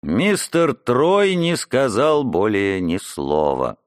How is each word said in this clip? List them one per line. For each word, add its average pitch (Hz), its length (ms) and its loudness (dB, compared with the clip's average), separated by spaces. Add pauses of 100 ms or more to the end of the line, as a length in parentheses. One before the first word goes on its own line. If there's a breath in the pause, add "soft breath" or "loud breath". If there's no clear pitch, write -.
Мистер 165 720 0
Трой 185 600 2
не 170 220 0
сказал 139 680 0
более 98 580 0
ни 87 160 -2
слова. 69 880 -2